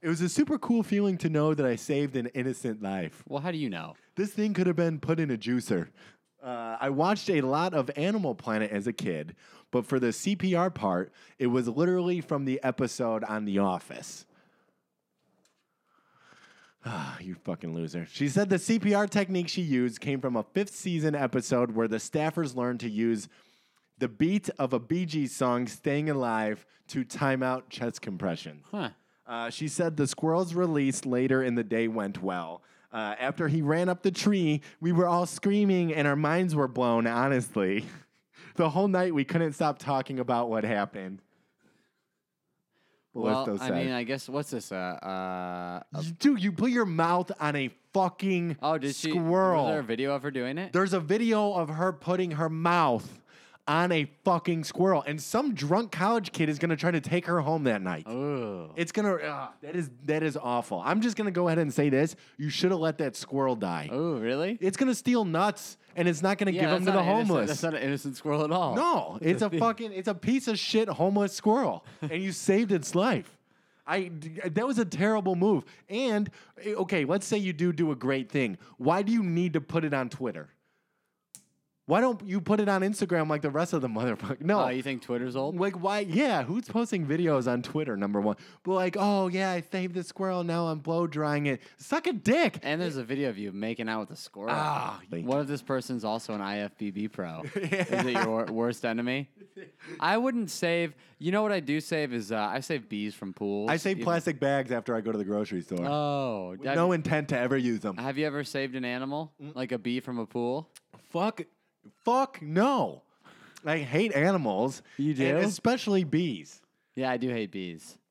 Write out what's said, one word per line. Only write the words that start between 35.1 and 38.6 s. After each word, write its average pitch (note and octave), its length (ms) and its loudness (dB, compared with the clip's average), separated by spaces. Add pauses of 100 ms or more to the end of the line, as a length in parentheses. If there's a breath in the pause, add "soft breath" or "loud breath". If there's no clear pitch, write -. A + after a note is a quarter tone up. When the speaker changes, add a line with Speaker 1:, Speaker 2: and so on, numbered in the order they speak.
Speaker 1:
screaming G3 680 2
and D3 120 2
our C#3+ 80 4
minds D#3 400 2
were C#3+ 140 4
blown, A#2+ 400 2
honestly. A#2 840 2
<laughs> - 40 -18 (640 loud breath)
The D#3+ 140 4